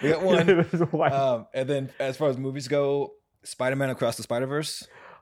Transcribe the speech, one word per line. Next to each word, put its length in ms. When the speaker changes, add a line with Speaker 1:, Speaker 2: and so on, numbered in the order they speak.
Speaker 1:
We 80
got 140
one. 220
Speaker 2:
<laughs> 260
There's 200
one. 220
Speaker 1:
Um, 400
and 160
then 200
as 180
far 120
as 80
movies 300
go, 460
Spider-Man 460
Across 280
the 60
Spider-Verse. 640